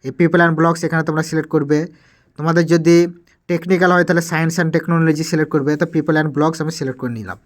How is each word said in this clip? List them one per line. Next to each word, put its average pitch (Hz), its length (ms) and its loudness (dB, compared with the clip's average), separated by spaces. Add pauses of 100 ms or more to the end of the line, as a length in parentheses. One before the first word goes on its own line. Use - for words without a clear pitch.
এই 135 120 -8
people 170 260 4
and 165 140 2
blogs 165 280 2
এখানে 160 220 -2
তোমরা 160 200 -2
সিলেক্ট 156 260 -4
করবে। 147 220 2 (600)
তোমাদের 165 260 2 (100)
যদি 170 240 4 (520)
টেকনিক্যাল 180 460 0
হয় 175 120 4
তাহলে 170 240 0
science 160 300 -2
and 165 140 0
technology 160 560 0
সিলেক্ট 156 240 2
করবে, 143 160 0 (100)
তো 175 120 0
people 156 280 0
and 156 140 -2
blogs 160 280 0
আমি 160 160 -6
সিলেক্ট 131 220 -8
করে 123 180 -6
নিলাম। 95 260 -12